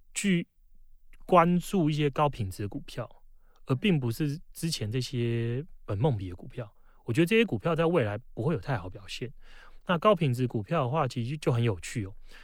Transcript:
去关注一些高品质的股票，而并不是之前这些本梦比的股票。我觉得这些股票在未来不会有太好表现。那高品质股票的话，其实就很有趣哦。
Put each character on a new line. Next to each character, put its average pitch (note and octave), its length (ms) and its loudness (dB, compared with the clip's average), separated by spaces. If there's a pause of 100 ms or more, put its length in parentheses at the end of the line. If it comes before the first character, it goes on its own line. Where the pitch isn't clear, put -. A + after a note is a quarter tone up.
(120)
去 F3+ 340 0 (800)
关 F3 340 8
注 E3+ 300 0
一 D#3 60 2
些 D3 160 2
高 D3 180 2
品 G2+ 220 -4
质 G#2 140 -8
的 G2+ 40 -6
股 - 120 -8
票， - 280 -10 (560)
而 C3+ 100 0
并 E3 240 2
不 A#2+ 120 0
是 D3 280 -2 (140)
之 E3 180 -4
前 G#2+ 200 -4
这 B2+ 100 -2
些 A#2 640 -2 (220)
本 G#2 100 -4
梦 A#2 220 2
比 F#2+ 100 -8
的 F2 80 -10
股 - 100 -16
票。 A2 240 -12 (340)
我 A#2+ 80 -4
觉 C#3 100 4
得 F3 40 6
这 A3 100 2
些 A#3 80 6
股 - 140 -2
票 E3 160 0
在 E3 120 2
未 E3 180 2
来 G#2 140 -2 (160)
不 A2+ 80 -6
会 D3 100 0
有 B2 80 -2
太 C3 160 -4
好 F2+ 140 -8
表 - 160 -16
现。 - 260 -10 (540)
那 F3+ 100 2
高 G#3 180 6
品 C#3 200 2
质 B2 120 0
股 A#2 160 -2
票 D#3 200 0
的 B2 80 0
话， D3 180 2
其 A#2+ 160 -4
实 D3 140 -6
就 D#3 120 0
很 A#2 120 4
有 G#2+ 180 0
趣 - 240 -6
哦。 F#2+ 100 -12 (300)